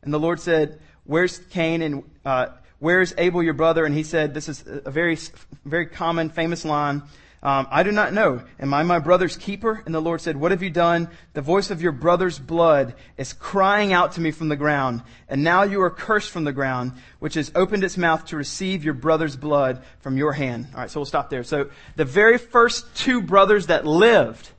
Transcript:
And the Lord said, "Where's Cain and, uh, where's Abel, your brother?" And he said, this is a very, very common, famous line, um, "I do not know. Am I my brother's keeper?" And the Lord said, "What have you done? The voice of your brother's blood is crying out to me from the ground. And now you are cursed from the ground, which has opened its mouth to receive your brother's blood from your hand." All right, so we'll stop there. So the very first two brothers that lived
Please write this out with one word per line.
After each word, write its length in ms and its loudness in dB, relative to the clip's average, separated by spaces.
And 100 -6
the 80 0
Lord 200 -2
said, 400 0
"Where's 340 0
Cain 420 -2
and, 220 -4
uh, 240 0
where's 360 2
Abel, 280 0
your 100 0
brother?" 320 2
And 80 0
he 80 -2
said, 320 -2
this 140 -10
is 160 -12
a 60 -10
very, 260 0
very 220 -4
common, 420 -4
famous 340 -4
line, 420 -2
um, 280 0
"I 120 2
do 80 2
not 220 0
know. 300 0
Am 140 -2
I 80 2
my 160 2
brother's 400 2
keeper?" 480 -6
And 80 -6
the 80 -2
Lord 180 -2
said, 160 -4
"What 140 0
have 120 0
you 60 -4
done? 400 2
The 80 -6
voice 300 0
of 100 -6
your 120 0
brother's 460 0
blood 560 2
is 160 -10
crying 600 0
out 180 2
to 80 -8
me 100 0
from 200 -4
the 60 -2
ground. 460 -2
And 160 -2
now 200 4
you 180 0
are 100 2
cursed 400 -2
from 140 -6
the 80 -4
ground, 400 -4
which 160 -8
has 200 -4
opened 300 0
its 120 -4
mouth 300 0
to 100 -10
receive 480 -6
your 100 -2
brother's 420 0
blood 460 0
from 180 -4
your 140 0
hand." 420 -6
All 60 -12
right, 100 -10
so 100 -8
we'll 60 -6
stop 240 -4
there. 140 -6
So 260 -2
the 80 0
very 320 6
first 580 2
two 280 0
brothers 460 4
that 180 2
lived 720 4